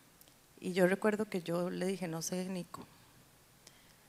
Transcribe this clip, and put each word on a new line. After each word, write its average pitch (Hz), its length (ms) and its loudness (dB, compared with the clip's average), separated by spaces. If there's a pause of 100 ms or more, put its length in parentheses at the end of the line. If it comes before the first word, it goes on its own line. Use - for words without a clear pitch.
(600)
Y 185 120 -4
yo 180 140 6
recuerdo 208 400 2
que 190 160 -4
yo 170 280 0
le 180 160 -2
dije, 185 220 -2
"No 160 140 -4
sé, 180 240 -2
Nico, 185 400 -8 (1200)